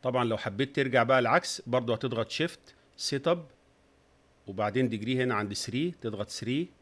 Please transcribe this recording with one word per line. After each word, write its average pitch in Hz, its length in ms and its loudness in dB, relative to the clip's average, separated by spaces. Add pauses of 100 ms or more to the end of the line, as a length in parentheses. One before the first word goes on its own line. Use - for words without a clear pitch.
طبعًا 127 220 2
لو 113 120 0
حبيت 117 400 -2
ترجع 131 260 4
بقى 127 160 6
العكس 123 480 2
برضو 120 260 0
هتضغط 113 380 -2
شيفت - 440 -6 (220)
سيت 139 320 -2
أب 170 180 0 (1000)
وبعدين 107 420 0
ديجري 113 340 -2
هنا 123 120 2
عند 104 180 -2
ثري، 143 480 -4
تضغط 104 300 -6
ثري 139 380 -4 (140)